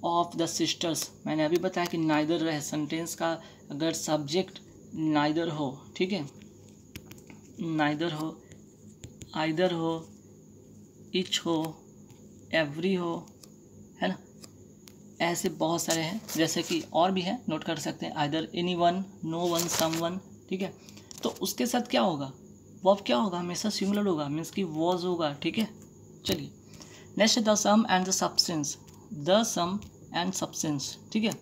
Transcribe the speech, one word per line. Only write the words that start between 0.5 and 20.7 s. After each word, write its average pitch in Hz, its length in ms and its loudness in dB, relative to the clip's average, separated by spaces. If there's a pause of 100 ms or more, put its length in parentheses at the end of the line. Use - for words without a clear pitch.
sisters, 160 560 0 (200)
मैंने 156 180 2
अभी 165 120 2
बताया 185 280 0
कि 175 120 -4
neither 156 440 2
रहे 160 200 0
sentence 156 540 -4
का, 165 160 -2 (400)
अगर 156 220 0
subject 156 680 -2 (540)
neither 156 380 2
हो, 143 260 -4 (200)
ठीक 185 140 0
है, 165 140 -2 (1500)
neither 151 360 0
हो, 160 240 -6 (1000)
either 160 360 4
हो, 165 200 0 (1200)
each 180 240 0
हो, 170 160 0 (1000)
every 160 440 0
हो, 170 140 -2 (880)
है 185 80 0
ना, 190 80 -4 (1040)
ऐसे 170 280 0
बहुत 160 320 0
सारे 165 200 2
हैं, 185 200 -4 (140)
जैसे 165 280 2
कि 165 180 -2 (120)
और 175 180 6
भी 185 100 2
हैं, 196 180 -2 (100)
note 156 140 -2
कर 165 160 -2
सकते 160 260 -6
हैं, 165 100 -8
either 156 260 0 (140)
anyone, 175 460 2 (240)
no 160 240 -2
one, 170 220 0
someone, 165 460 0 (320)
ठीक 190 120 -4
है, 190 120 -4 (500)